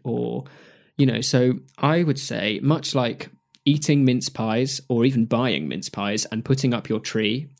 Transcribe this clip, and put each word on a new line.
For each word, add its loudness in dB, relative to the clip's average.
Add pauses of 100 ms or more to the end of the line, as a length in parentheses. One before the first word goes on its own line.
or, -4 (520)
you 4
know, 0
so 4 (240)
I 2
would 0
say, -4
much 0
like -2 (340)
eating 4
mince 2
pies -2
or 2
even 4
buying 0
mince -6
pies -4
and -6
putting 2
up -4
your -2
tree -2 (100)